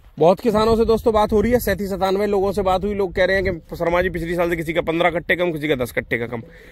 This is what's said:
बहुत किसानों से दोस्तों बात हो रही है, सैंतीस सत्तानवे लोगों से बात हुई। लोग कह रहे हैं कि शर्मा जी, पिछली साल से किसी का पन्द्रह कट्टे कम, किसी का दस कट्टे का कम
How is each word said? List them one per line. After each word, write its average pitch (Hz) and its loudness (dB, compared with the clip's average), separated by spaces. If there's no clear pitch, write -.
बहुत 170 4
किसानों 220 2
से 226 2
दोस्तों 220 2
बात 214 2
हो 208 4
रही 233 2
है, 247 4
सैंतीस 202 -2
सत्तानवे 190 0
लोगों 202 0
से 196 -2
बात 185 0
हुई। 208 -4
लोग 196 -4
कह 190 2
रहे 190 2
हैं 190 0
कि 170 -6
शर्मा 170 0
जी, 185 -2
पिछली 170 -4
साल 175 0
से 175 -2
किसी 165 -4
का 165 -2
पन्द्रह 170 0
कट्टे 170 -2
कम, 175 0
किसी 147 -4
का 151 2
दस 123 -4
कट्टे 123 -2
का 117 -6
कम 113 -8